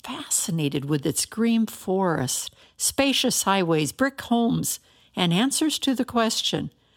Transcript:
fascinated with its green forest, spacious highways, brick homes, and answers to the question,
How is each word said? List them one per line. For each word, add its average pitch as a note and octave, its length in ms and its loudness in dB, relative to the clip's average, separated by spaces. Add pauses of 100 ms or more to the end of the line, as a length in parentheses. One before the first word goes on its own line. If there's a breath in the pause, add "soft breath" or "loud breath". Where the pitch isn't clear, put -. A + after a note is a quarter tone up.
fascinated D#3+ 800 -2
with C#3+ 220 -2
its - 200 0
green A3+ 400 2
forest, F#3 880 -2 (220 soft breath)
spacious - 680 0
highways, E3 500 2
brick C4+ 260 -2
homes, A3 640 0 (340 soft breath)
and F3 160 2
answers C4+ 480 2
to C4 160 0
the B3 80 -2
question, A3 680 -2 (240 soft breath)